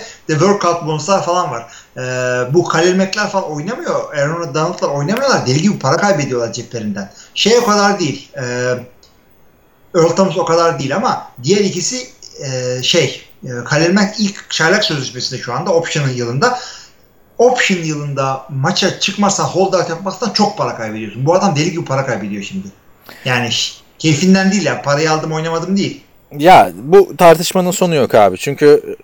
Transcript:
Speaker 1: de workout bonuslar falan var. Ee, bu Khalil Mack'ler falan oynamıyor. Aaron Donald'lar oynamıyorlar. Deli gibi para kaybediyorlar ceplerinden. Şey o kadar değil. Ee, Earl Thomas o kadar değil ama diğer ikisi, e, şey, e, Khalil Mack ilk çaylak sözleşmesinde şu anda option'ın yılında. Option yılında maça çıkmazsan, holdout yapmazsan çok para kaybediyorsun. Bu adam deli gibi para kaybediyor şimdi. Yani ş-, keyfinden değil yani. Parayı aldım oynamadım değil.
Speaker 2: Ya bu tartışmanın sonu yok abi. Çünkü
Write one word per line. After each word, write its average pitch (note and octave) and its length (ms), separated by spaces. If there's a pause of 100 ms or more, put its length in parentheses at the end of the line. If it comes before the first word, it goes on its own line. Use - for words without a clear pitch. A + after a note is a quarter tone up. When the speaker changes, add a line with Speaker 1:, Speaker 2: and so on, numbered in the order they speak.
(280)
Speaker 1:
de D#3+ 60
workout F3 520
bonuslar D#3 380
falan F3 280
var. A#2 140 (320)
Ee, B2+ 560
bu E3+ 140
Khalil F3 300
Mack'ler F#3+ 320
falan F#3 220
oynamıyor. F3 640
Aaron D3+ 400
Donald'lar E3+ 360
oynamıyorlar. E3 580
Deli C#3 140
gibi F3+ 180
para C#3 180
kaybediyorlar C3 560
ceplerinden. G#2+ 560 (240)
Şey A3+ 240
o G#3+ 80
kadar G3+ 340
değil. D3+ 380
Ee, C#3 40 (1500)
Earl E3 200
Thomas F3+ 220
o F3 80
kadar E3 340
değil C3+ 160
ama A#3 320 (160)
diğer F#3+ 180
ikisi, F#3+ 460 (380)
e, B2+ 380
şey, - 380 (220)
e, C3 60 (160)
Khalil E3 280
Mack G3+ 260
ilk - 320
çaylak F3+ 320
sözleşmesinde B2 580
şu A#2+ 120
anda E3+ 200
option'ın D3+ 400
yılında. B2 460 (800)
Option A#3 400
yılında C#3+ 720
maça D#3+ 500
çıkmazsan, - 460
holdout F#3 440
yapmazsan F#3+ 400
çok G3+ 280
para B2 180
kaybediyorsun. A2 500
Bu E3 80
adam F#3+ 220
deli D#3 160
gibi E3 140
para C3+ 200
kaybediyor G#2 380
şimdi. F#2+ 240 (580)
Yani A#2+ 260
ş-, - 300 (180)
keyfinden F#3+ 520
değil G3 140
yani. B2 160
Parayı D3 300
aldım D#3 200
oynamadım E3 460
değil. D3+ 260 (280)
Speaker 2:
Ya C#3+ 440
bu D3 420
tartışmanın F3 540
sonu F3 240
yok B2+ 200
abi. G2 220
Çünkü C#3+ 680